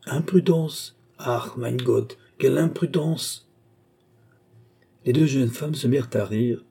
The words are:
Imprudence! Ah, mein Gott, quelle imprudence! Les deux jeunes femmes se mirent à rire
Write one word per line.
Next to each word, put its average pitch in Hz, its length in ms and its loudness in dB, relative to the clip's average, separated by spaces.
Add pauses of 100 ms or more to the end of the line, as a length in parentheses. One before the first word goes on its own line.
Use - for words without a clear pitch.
Imprudence! 165 880 0 (240)
Ah, 120 380 -4
mein 120 200 -4
Gott, 123 400 0 (220)
quelle 135 180 4
imprudence! 160 880 -2 (1600)
Les 127 80 2
deux 156 140 4
jeunes 135 220 2
femmes 151 260 -6
se 131 120 -2
mirent 127 260 2
à 107 120 0
rire 113 460 -2